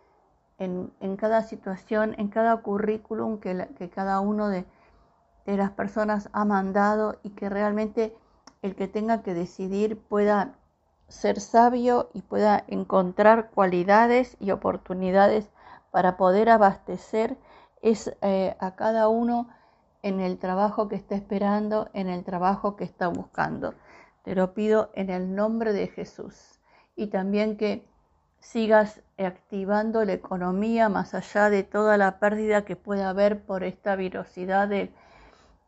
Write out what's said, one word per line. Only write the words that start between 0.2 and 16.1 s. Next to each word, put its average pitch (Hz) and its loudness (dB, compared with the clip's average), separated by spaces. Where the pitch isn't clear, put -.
en, 180 -8
en 196 -6
cada 220 0
situación, 214 -6
en 208 -4
cada 226 2
currículum 214 -4
que 190 -6
la, 185 -6
que 185 -12
cada 196 -2
uno 208 0
de, 185 -4
de 202 -2
las 196 0
personas 208 -4
ha 208 0
mandado, 208 0
y 202 -12
que 202 -8
realmente 208 -2
el 190 -6
que 196 -6
tenga 214 -2
que 190 -6
decidir 196 -4
pueda 208 0
ser 202 -2
sabio 240 4
y 190 -10
pueda 208 2
encontrar 196 4
cualidades 202 4
y 196 -4
oportunidades 196 2
para 185 2